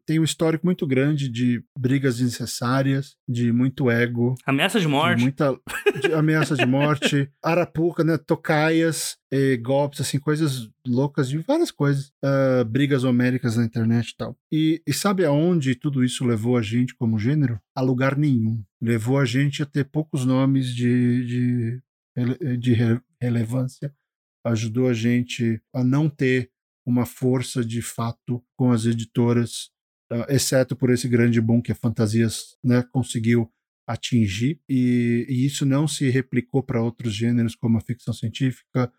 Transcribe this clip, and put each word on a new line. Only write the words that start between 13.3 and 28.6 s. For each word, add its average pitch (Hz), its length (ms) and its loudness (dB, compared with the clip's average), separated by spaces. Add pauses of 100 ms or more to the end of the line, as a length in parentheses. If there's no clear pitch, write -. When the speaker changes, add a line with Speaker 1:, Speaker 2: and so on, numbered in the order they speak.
Speaker 1:
na 120 80 2
internet 117 460 0
e - 60 -16
tal. 120 200 -10 (160)
E, 156 320 0
e 143 80 -2
sabe 190 320 0
aonde 147 520 2
tudo 139 280 -2
isso 127 220 -4
levou 120 300 0
a 120 60 0
gente 120 340 -2
como 113 200 0
gênero? 120 440 0 (160)
A 135 40 -4
lugar 131 360 0
nenhum. 117 440 0 (220)
Levou 117 380 0
a 139 40 2
gente 139 380 -2
a 143 40 -6
ter 143 180 -2
poucos 151 420 -4
nomes 131 480 2
de, 123 520 2
de 123 560 -2 (340)
rele-, 123 400 -2
de 123 160 0
re-, 117 280 2 (200)
relevância. 123 720 -4 (540)
Ajudou 117 420 0
a 123 60 2
gente 117 680 0 (140)
a 127 80 -2
não 139 260 2
ter 127 420 -2 (360)
uma 123 200 0
força 127 580 -2
de 113 180 -6
fato 120 600 -8 (140)
com 127 140 2